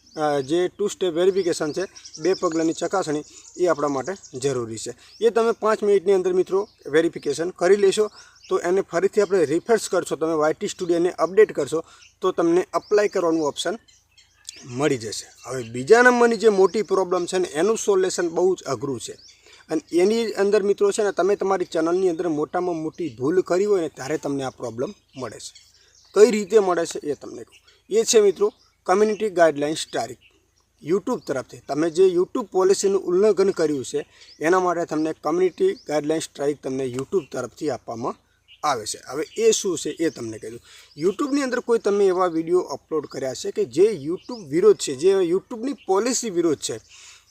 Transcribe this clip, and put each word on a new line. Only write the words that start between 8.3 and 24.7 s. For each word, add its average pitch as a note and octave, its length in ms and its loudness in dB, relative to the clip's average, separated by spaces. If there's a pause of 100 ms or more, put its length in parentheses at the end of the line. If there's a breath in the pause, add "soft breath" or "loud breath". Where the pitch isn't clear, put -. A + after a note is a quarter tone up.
તો F#3 100 0
એને F#3 220 0
ફરીથી F3+ 400 0
આપણે F#3 240 2
રિફ્રેશ F3 440 0
કરશો, E3+ 280 -2
તમે D#3+ 180 -2
વાય D#3 180 2
ટી G3 160 -8
સ્ટુડિયોને F3 420 0
અપડેટ F3+ 420 4
કરશો D#3 320 -4 (360 loud breath)
તો F#3 120 0
તમને E3+ 280 2
એપ્લાય G3+ 480 0
કરવાનું E3 380 0
ઓપ્શન E3+ 320 -4 (880)
મળી C3+ 320 -2
જશે. G#2+ 280 -12 (200)
હવે B2+ 160 -8
બીજા C3 400 4
નંબરની A#3+ 340 6
જે G#3+ 120 2
મોટી G3 340 4
પ્રોબ્લેમ F3+ 440 -2
છે F#3 120 -4
ને F3+ 100 0
એનું G3 300 0
સોલ્યુશન F#3 500 0
બહુ F3 260 0
જ - 80 -8
અઘરું C3 380 -6
છે - 120 -12 (560 loud breath)
અને D#3+ 280 -4
એની G#3+ 360 2
અંદર G3+ 300 2
મિત્રો G3+ 300 0
છે A3 100 -2
ને G3 100 0
તમે F#3+ 240 0
તમારી F#3+ 280 -2
ચેનલની F3 440 0
અંદર E3+ 200 -2
મોટામાં E3 480 -4
મોટી D#3 420 -8
ભૂલ D#3+ 220 0
કરી F3+ 240 0
હોય G3+ 160 2
ને D#3 80 -2
ત્યારે D3 280 -6
તમને C#3 260 -4
આ C3 80 -6
પ્રોબ્લેમ B2+ 440 -8 (220)